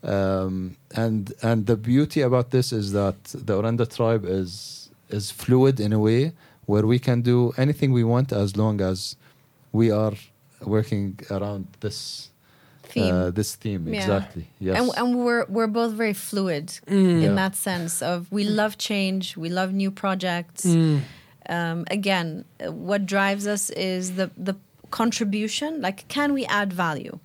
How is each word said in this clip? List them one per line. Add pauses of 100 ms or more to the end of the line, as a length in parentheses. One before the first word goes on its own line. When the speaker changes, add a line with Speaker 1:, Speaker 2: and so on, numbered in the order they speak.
Speaker 1:
Um, (200)
and, (100)
and
the
beauty
about
this
is
that
the
Orenda
tribe
is, (200)
is
fluid
in
a
way (320)
where
we
can
do
anything
we
want
as
long
as (560)
we
are (520)
working (100)
around (140)
this (540)
Speaker 2:
Theme.
Speaker 1:
uh,
this
theme,
Speaker 2:
Yeah.
Speaker 1:
exactly. (100)
Yes.
Speaker 2:
And,
and
we're,
we're
both
very
fluid (200)
Speaker 3:
Mm.
Speaker 2:
in
Speaker 1:
Yeah.
Speaker 2:
that
sense
of
we
love
change,
we
love
new
projects.
Speaker 3:
Mm. (480)
Speaker 2:
Um,
again, (260)
what
drives
us
is
the,
the (360)
contribution?
Like,
can
we
add
value?